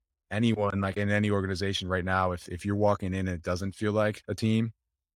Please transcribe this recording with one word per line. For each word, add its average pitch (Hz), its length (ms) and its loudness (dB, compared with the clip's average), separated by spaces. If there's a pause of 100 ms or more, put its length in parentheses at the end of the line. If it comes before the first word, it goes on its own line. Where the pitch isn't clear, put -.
(320)
anyone, 104 500 2
like, 98 160 -2
in 104 140 0
any 104 200 2
organization 95 580 -2
right 92 160 0
now, 92 280 2
if, - 160 -10
if 90 160 -8
you're 101 120 0
walking 101 360 2
in 95 140 -2
and 90 100 -2
it 80 60 -10
doesn't 92 320 -2
feel 107 180 0
like 107 340 0
a 101 80 -4
team, 113 380 0 (460)